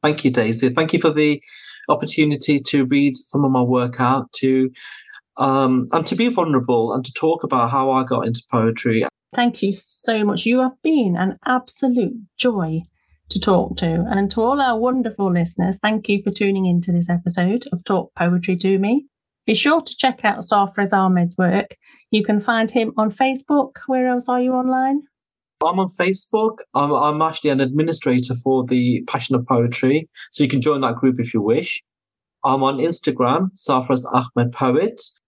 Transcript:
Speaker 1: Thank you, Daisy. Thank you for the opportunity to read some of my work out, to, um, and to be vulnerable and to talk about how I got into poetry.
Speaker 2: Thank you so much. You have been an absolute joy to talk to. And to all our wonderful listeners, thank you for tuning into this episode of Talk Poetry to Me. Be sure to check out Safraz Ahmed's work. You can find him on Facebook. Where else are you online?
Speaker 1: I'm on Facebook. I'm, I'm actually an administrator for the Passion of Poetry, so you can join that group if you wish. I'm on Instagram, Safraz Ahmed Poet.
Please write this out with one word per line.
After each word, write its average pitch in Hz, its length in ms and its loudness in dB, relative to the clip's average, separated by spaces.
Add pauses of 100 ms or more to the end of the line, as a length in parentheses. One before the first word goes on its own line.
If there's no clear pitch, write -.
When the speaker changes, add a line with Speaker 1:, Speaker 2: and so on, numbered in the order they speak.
Speaker 1:
Thank 151 220 0
you, 135 60 4
Daisy. 117 380 0
Thank 160 240 0
you 170 80 0
for 160 100 2
the 151 320 0 (460)
opportunity 151 720 0
to 135 240 0
read 139 320 0
some - 280 -2
of 135 60 2
my 131 100 2
work 123 400 0
out, 127 360 0
to, 131 340 2 (680)
um, 135 540 2
and 160 160 0
to - 80 0
be 233 140 2
vulnerable 127 680 0
and 127 100 -4
to - 80 -12
talk - 300 0
about 120 280 0
how 135 200 0
I 131 140 2
got 120 200 -2
into 120 240 -4
poetry. 113 560 0 (300)
Speaker 2:
Thank 240 280 0
you 202 100 0
so 214 520 -4
much. 196 220 -2
You 247 140 2
have 254 240 -2
been 247 320 2
an 185 280 -2
absolute 247 680 -2 (220)
joy 170 460 -2 (480)
to 185 100 -4
talk 175 380 2
to. 170 300 0
And 196 220 0
to 226 100 -4
all 262 200 0
our 247 180 0
wonderful 226 520 0
listeners, 175 500 0
thank 214 280 -2
you 202 140 0
for 202 80 -2
tuning 196 360 0
into 175 260 0
this 175 180 0
episode 175 640 0
of 175 120 -8
Talk - 300 -2
Poetry 175 440 0
to 190 200 2
Me. 233 280 0 (400)
Be 220 80 2
sure 302 260 2
to - 160 -16
check 254 280 -2
out 202 160 0
Safraz 196 520 0
Ahmed's 185 440 2
work. 185 400 0 (340)
You 214 120 2
can 208 160 2
find 226 320 0
him 226 260 0
on 214 140 0
Facebook. 269 640 0 (140)
Where 254 200 0
else 247 220 -2
are 247 120 0
you 254 120 0
online? 262 500 0 (640)
Speaker 1:
I'm 175 160 2
on 185 80 0
Facebook. 214 680 0 (160)
I'm, 143 180 2
I'm 151 280 2
actually 160 300 0
an 135 100 2
administrator 135 720 0 (100)
for 131 200 2
the 123 440 0
Passion 127 260 -4
of 123 120 0
Poetry, 127 640 0 (220)
so - 140 0
you 131 60 0
can 135 100 0
join 143 220 0
that 117 120 -2
group 127 240 2
if 117 160 -6
you 110 80 2
wish. 123 400 0 (640)
I'm 135 180 2
on 135 160 0
Instagram, 143 800 0
Safraz 127 560 0
Ahmed 123 400 0
Poet. 147 500 0 (240)